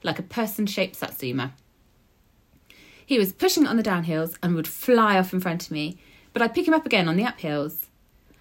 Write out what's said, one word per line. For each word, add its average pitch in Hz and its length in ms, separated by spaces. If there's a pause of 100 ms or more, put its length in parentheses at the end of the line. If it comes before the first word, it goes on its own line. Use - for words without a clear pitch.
like 160 160
a 180 40
person-shaped 208 720
satsuma. 127 600 (1500)
He 262 120
was 190 140
pushing 339 340
on 233 120
the 220 40
downhills 170 600
and 175 120
would 160 140
fly 220 500
off 185 140
in 185 80
front 175 240
of - 60
me, 151 280 (360)
but 233 80
I'd 226 120
pick 359 140
him 320 60
up 311 100
again 185 240
on 160 80
the 208 80
uphills. 151 640 (540)